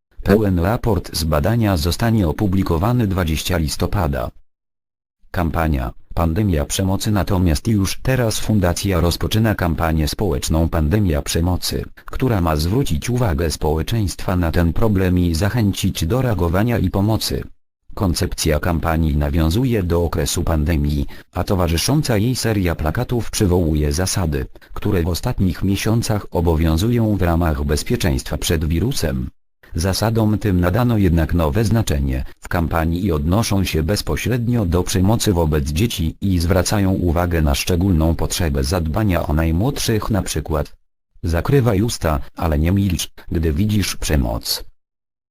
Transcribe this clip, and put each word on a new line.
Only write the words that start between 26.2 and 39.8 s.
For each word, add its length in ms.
obowiązują 840
w 60
ramach 420
bezpieczeństwa 720
przed 260
wirusem. 640
Zasadom 640
tym 220
nadano 380
jednak 360
nowe 300
znaczenie 600
w 80
kampanii 560
i 80
odnoszą 520
się 180
bezpośrednio 840
do 160
przemocy 500
wobec 360
dzieci 520
i 180
zwracają 520
uwagę 520
na 120
szczególną 600
potrzebę 500
zadbania 600
o 60
najmłodszych, 800